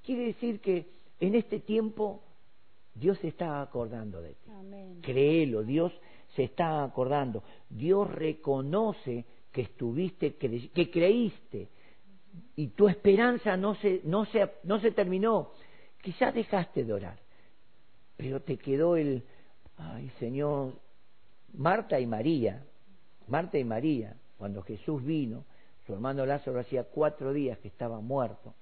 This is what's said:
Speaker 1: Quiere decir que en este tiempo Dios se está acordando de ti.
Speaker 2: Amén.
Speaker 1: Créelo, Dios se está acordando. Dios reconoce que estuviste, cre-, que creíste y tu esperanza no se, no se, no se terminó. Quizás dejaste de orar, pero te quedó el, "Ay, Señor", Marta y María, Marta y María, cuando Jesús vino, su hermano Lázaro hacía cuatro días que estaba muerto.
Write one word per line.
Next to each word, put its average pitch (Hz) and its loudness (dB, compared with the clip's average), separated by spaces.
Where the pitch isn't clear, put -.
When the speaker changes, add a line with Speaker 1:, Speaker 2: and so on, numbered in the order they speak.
Speaker 1:
Quiere 247 -2
decir 226 -2
que 175 2
en 196 4
este 220 2
tiempo 214 0
Dios 175 4
se 170 -2
está 151 -2
acordando 113 -4
de 80 -10
ti. - -16
Speaker 2:
Amén. 190 -14
Speaker 1:
Créelo, 139 6
Dios 156 2
se 139 2
está 156 0
acordando. 131 0
Dios 180 4
reconoce 147 0
que 127 0
estuviste, 135 -2
cre-, 120 -2
que 170 4
creíste 180 4
y 151 0
tu 202 8
esperanza 208 6
no 196 2
se, 190 2
no 196 2
se, 214 4
no 202 2
se 220 4
terminó. 190 2
Quizás 202 0
dejaste 190 0
de 110 0
orar, 101 -4
pero 135 -4
te 135 -2
quedó 156 4
el, 143 2
"Ay, 139 -10
Señor", 139 0
Marta 175 2
y 127 2
María, 117 2
Marta 156 0
y 131 2
María, 117 0
cuando 101 -6
Jesús 127 -4
vino, 135 -2
su 101 -8
hermano 131 0
Lázaro 135 0
hacía 123 -2
cuatro 147 0
días 135 0
que - -14
estaba 113 -6
muerto. 110 -2